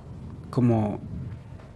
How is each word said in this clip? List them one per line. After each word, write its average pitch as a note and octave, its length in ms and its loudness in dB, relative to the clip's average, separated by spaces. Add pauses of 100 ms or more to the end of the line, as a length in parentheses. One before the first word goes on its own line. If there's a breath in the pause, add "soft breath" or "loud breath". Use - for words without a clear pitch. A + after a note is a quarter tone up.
(500)
como A2+ 500 6 (760)